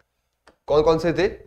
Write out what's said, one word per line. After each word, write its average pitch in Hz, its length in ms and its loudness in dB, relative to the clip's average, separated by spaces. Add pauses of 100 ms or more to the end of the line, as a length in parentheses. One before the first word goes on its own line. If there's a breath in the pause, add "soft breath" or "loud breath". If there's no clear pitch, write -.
(680)
कौन 147 160 2
कौन 160 160 2
से 165 140 -2
थे, 175 340 -4